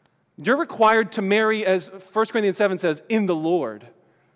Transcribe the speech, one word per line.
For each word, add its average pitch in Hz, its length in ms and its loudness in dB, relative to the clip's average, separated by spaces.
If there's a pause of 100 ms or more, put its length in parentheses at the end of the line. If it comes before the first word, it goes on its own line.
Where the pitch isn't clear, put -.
(380)
you're 196 180 0
required 226 560 2
to 214 100 -4
marry, 214 440 0
as 190 220 0
First 214 440 -4
Corinthians 208 240 0
seven 190 220 0
says, 156 300 -2
"in 220 180 0
the 180 80 0
Lord." 156 480 -2 (540)